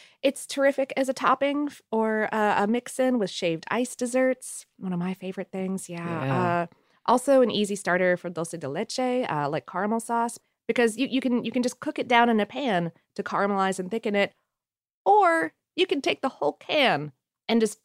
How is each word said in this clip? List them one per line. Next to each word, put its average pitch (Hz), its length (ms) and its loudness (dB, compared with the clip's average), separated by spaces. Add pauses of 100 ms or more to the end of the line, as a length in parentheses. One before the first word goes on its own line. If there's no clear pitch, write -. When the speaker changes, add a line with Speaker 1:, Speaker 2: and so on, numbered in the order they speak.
(220)
Speaker 1:
it's - 260 -2
terrific 269 480 0
as 269 140 -2
a 262 40 0
topping 285 560 0
f-, - 120 -18 (100)
or, 220 420 0
uh, 208 300 2
a 202 40 0
mix-in 247 520 0
with 190 120 0
shaved 165 380 -2
ice 240 260 -4
desserts. 254 680 -2 (120)
One 185 160 -6
of 175 60 -4
my 180 160 -4
favorite 185 360 -10
things, 190 380 -6
yeah. 170 360 -6
Speaker 2:
Yeah. 180 180 0
Speaker 1:
Uh, 175 240 0 (400)
also 262 340 4
an 233 100 4
easy 208 240 0
starter 180 400 2
for 175 140 -8
dulce 170 220 -6
de 165 180 -8
leche, 190 300 -6 (280)
uh, 147 220 -2
like 151 160 -4
caramel 208 340 -2
sauce, 233 380 -4 (300)
because 233 280 2
you, 262 120 -2
you 262 120 0
can, 247 240 0
you 220 80 -6
can 247 120 0
just 247 180 -4
cook - 180 -6
it - 80 -4
down 240 220 6
in 226 100 4
a 208 60 2
pan 202 460 -2 (240)
to 196 80 -6
caramelize 190 560 0
and 185 120 -6
thicken 220 240 -4
it, 202 180 2 (680)
or 339 480 4 (240)
you 349 120 2
can 311 120 -2
take - 220 -2
the 262 80 -2
whole 294 240 -2
can 180 580 0 (380)
and 226 100 4
just, 220 260 0